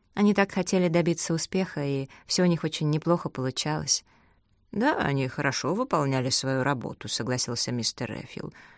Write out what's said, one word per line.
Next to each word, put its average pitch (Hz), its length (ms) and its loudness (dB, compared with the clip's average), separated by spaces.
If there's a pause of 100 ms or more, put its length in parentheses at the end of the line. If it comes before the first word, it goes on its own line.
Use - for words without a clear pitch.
(120)
Они 202 220 4
так 196 180 2
хотели 180 360 2
добиться 170 440 2
успеха, 165 500 -2
и 139 280 -4 (160)
все - 160 2
у 180 40 6
них 170 160 4
очень 156 280 -2
неплохо 165 400 0
получалось". 143 720 -2 (720)
"Да, 254 220 2
они 135 320 0
хорошо 139 440 -2
выполняли 143 580 0
свою 131 340 0
работу", — 123 440 -4
согласился 123 600 -2
мистер 120 400 -2
Эффил. - 420 -10 (260)